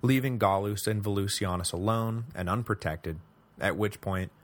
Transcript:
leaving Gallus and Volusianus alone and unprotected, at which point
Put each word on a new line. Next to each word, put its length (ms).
leaving 360
Gallus 480
and 160
Volusianus 680
alone 520
and 140
unprotected, 720
at 160
which 240
point 320